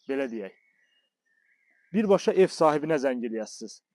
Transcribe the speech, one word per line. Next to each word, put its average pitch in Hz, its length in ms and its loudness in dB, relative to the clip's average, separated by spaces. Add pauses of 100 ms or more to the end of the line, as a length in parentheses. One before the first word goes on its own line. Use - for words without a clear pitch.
belə 135 260 -4
deyək. 104 260 -10 (1400)
Birbaşa 202 400 2
ev 180 200 4
sahibinə 156 480 2
zəng 127 240 -2
eləyəsiniz. 110 540 -10 (160)